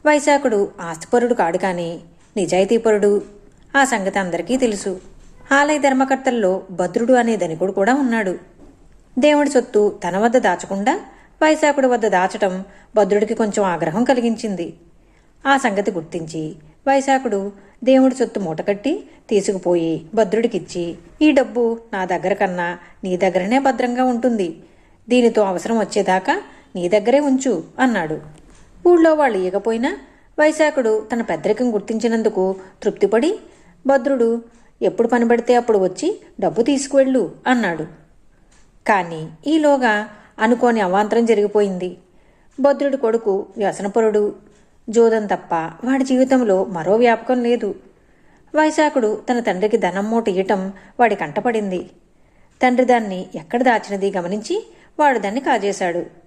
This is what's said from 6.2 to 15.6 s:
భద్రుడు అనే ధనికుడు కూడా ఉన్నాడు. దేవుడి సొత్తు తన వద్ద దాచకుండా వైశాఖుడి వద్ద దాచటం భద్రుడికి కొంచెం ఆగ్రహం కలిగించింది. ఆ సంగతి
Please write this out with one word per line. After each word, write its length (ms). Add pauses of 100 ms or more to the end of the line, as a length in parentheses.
భద్రుడు 420
అనే 220
ధనికుడు 360
కూడా 220
ఉన్నాడు. 580 (680)
దేవుడి 300
సొత్తు 580
తన 100
వద్ద 200
దాచకుండా 640 (440)
వైశాఖుడి 440
వద్ద 200
దాచటం 560 (320)
భద్రుడికి 380
కొంచెం 320
ఆగ్రహం 380
కలిగించింది. 680 (760)
ఆ 100
సంగతి 340